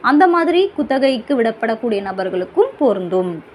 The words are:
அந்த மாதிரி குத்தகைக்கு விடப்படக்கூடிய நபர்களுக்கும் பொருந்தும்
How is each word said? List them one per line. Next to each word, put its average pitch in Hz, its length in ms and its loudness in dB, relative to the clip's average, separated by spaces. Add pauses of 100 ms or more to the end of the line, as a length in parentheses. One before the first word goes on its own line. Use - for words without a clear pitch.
அந்த 294 260 4
மாதிரி 349 500 2
குத்தகைக்கு 262 640 0
விடப்படக்கூடிய 220 600 -2
நபர்களுக்கும் 190 760 -2
பொருந்தும் 180 640 -2 (100)